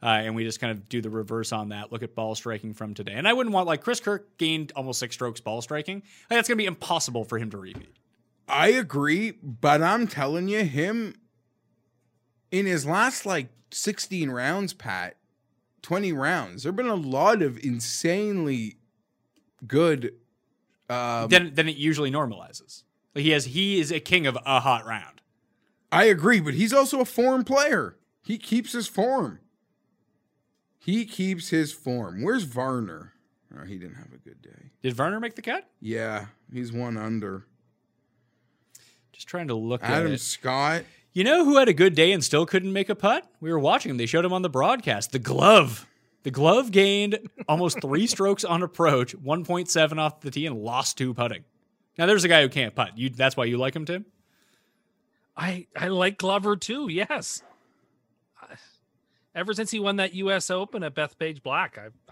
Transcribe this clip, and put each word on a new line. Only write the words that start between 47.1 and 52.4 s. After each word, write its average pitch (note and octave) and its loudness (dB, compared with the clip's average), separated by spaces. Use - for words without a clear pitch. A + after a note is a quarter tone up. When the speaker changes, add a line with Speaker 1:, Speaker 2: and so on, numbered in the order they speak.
Speaker 1:
almost E3 2
three D3+ 0
<laughs> - 0
strokes G3 0
on E3+ 0
approach, D3 2
one D#3 -4
point F3 -4
seven D#3 2
off D3+ -2
the C#3+ -10
tee, D3 -4
and C3+ -6
lost A#2 -4
two B2+ -2
putting. A2+ -4
Now, E3+ 2
there's G3 6
a F3+ 4
guy D#3+ 10